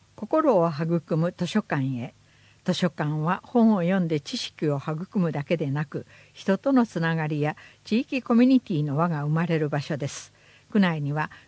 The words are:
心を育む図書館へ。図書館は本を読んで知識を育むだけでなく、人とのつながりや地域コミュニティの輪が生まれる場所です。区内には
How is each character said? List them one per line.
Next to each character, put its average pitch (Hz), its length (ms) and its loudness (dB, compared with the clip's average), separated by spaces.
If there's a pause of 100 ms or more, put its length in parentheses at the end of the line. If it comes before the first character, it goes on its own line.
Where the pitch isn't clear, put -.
(160)
心 294 420 2
を 170 120 4
育 165 480 -2
む 170 180 0
図 180 120 -4
書 214 140 0
館 135 360 -2
へ。 117 160 -10 (520)
図 180 80 0
書 175 160 0
館 151 340 -4
は 180 200 -2
本 226 300 4
を 190 80 2
読 185 180 2
ん 175 80 0
で 156 140 -2
知 - 160 -10
識 - 320 -6
を 143 80 0
育 156 420 -6
む 165 140 0
だ 143 100 -6
け 170 140 -2
で 151 120 -4
な 147 140 -2
く、 139 220 -8 (260)
人 - 260 -2
と 277 140 -2
の 247 140 4
つ 180 140 -6
な 165 160 0
が 160 120 -2
り 151 140 -4
や 151 160 -2 (260)
地 220 180 0
域 269 200 -6
コ 240 140 0
ミ 240 100 6
ュ 262 40 4
ニ 262 120 6
テ 196 140 -4
ィ 147 80 0
の 143 120 -2
輪 170 140 2
が 151 140 -2
生 147 100 0
ま 165 120 2
れ 165 140 0
る 151 100 0
場 147 120 -2
所 147 160 -6
で 143 100 -6
す。 - 240 -12 (400)
区 220 80 2
内 165 220 2
に 143 100 -4
は 151 180 -4 (180)